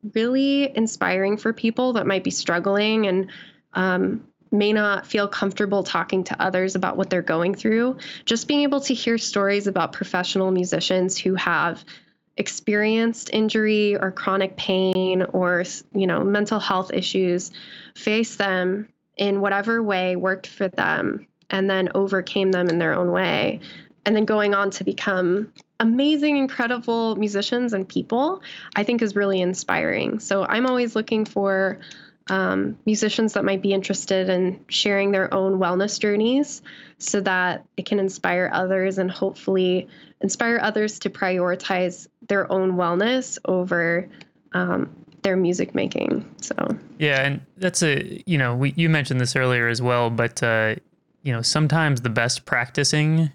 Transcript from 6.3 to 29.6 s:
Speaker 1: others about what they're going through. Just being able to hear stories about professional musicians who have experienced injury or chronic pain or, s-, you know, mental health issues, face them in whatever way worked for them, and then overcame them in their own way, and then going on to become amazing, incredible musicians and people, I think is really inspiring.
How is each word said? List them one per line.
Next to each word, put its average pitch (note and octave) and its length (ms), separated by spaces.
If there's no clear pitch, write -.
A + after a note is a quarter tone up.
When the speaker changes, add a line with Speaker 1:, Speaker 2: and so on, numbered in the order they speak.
Speaker 1:
others F#3 360
about F#3 200
what F#3+ 120
they're F3+ 140
going F3 320
through. A#3 420
Just A3+ 200
being D4 160
able C#4+ 200
to C4+ 120
hear A#3 220
stories G3+ 500
about F#3 260
professional F#3+ 580
musicians F#3 680
who F#3 180
have E3+ 480
experienced A3 960
injury G#3+ 640
or F#3+ 160
chronic F#3+ 440
pain F#3 680
or, F3+ 280
s-, - 240
you F#3+ 120
know, E3 160
mental G#3 380
health F#3+ 320
issues, F#3 580
face A3 420
them F#3+ 520
in G3 240
whatever G3+ 420
way F#3 340
worked F#3 300
for - 220
them, D#3 580
and F#3+ 180
then F#3+ 260
overcame G3 580
them F3+ 160
in E3 100
their D#3+ 160
own F3 160
way, F3+ 500
and G#3 120
then G#3+ 80
going G#3 300
on G3 160
to F#3+ 140
become F#3+ 680
amazing, C#4+ 560
incredible A#3 800
musicians G#3+ 560
and F#3+ 160
people, D4+ 540
I G#3 60
think A#3 200
is G3+ 140
really G3 240
inspiring. F3+ 800